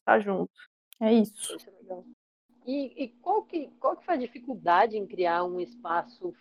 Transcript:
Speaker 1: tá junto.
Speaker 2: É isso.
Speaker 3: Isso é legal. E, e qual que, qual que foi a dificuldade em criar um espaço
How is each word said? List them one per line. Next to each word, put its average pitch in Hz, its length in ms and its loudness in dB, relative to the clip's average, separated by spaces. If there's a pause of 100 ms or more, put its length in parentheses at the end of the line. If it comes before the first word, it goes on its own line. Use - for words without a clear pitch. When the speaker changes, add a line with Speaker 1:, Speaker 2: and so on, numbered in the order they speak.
Speaker 1:
tá 220 140 6
junto. 190 320 -2 (500)
Speaker 2:
É 220 120 4
isso. - 440 2
Speaker 3:
Isso - 120 -20
é - 40 -20
legal. 185 320 -16 (600)
E, 277 380 -6
e 233 60 -6 (120)
qual 392 240 -2
que, 294 240 -8 (100)
qual - 180 0
que - 80 -20
foi 359 100 0
a - 20 0
dificuldade 220 800 0
em 202 100 -6
criar 175 360 0
um 180 160 -6
espaço 170 800 -6